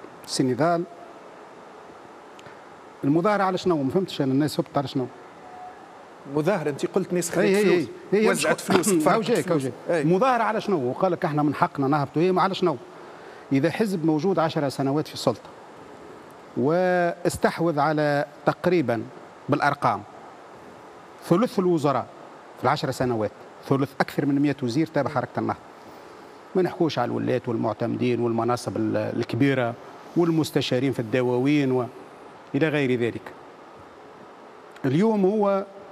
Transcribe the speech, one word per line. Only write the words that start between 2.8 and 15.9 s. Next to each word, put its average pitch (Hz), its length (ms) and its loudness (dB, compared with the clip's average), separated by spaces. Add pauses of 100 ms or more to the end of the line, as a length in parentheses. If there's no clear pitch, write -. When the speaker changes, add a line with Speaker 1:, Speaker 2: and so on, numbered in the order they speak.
Speaker 1:
المظاهرة 180 400 2
على 185 140 0
شنو؟ 165 260 0
ما 131 80 0
فهمتش 180 300 -2
أنا، 131 100 0
الناس 139 280 0
هبطت - 180 -4
على 135 100 -2
شنو؟ 127 200 -4 (1300)
Speaker 2:
مظاهرة، 156 340 0
أنت 139 160 -6
قلت 180 280 -2
ناس 175 160 -2
خذت - 80 -2
Speaker 1:
أي، 196 200 4
أي، 214 60 2
Speaker 2:
فلوس، 175 240 4 (260)
Speaker 1:
أي، 202 60 4
أي، 214 100 4
Speaker 2:
وزعت 165 260 2
Speaker 1:
مش-، - 60 -12
Speaker 2:
فلوس، 190 320 2
Speaker 1:
<clears throat> 165 60 4
Speaker 2:
تفرقت 214 160 4
Speaker 1:
أو 226 60 2
جايك، 214 160 2 (140)
أو 160 80 2
Speaker 2:
فلوس. - 20 -2
Speaker 1:
جايك. 131 120 -4 (160)
Speaker 2:
أي. 165 140 2
Speaker 1:
مظاهرة 226 400 4
على 214 180 -2
شنو؟ 147 280 0
وقال 185 220 0
لك: 165 140 -2
"إحنا 147 180 0
من 143 120 0
حقنا 143 320 0
نهبطوا". 147 340 0
هي 185 160 4
على 180 180 2
شنو؟ 165 220 0 (720)
إذا 139 200 2
حزب 190 340 -2
موجود 160 340 2
عشر 139 300 0
سنوات 139 380 -2
في - 60 -16
السلطة - 360 -4 (1080)